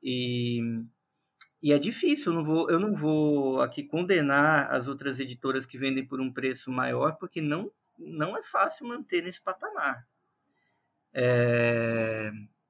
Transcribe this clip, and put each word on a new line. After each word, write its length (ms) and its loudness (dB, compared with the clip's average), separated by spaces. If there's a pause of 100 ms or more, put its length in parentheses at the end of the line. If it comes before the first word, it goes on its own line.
e, 580 -2 (960)
e 140 4
é 60 6
difícil, 520 0
eu 40 0
não 80 0
vou, 260 2
eu 100 4
não 140 0
vou 680 2
aqui 220 -2
condenar 920 4
as 160 -2
outras 320 -6
editoras 460 -4
que 140 -14
vendem 260 -2
por 160 -6
um 100 -4
preço 400 -4
maior, 460 0
porque 240 -8
não, 300 -2 (260)
não 400 -4
é 60 -8
fácil 440 -2
manter 360 -4
nesse 180 -12
patamar. 640 -6 (1040)
É, 1200 2 (380)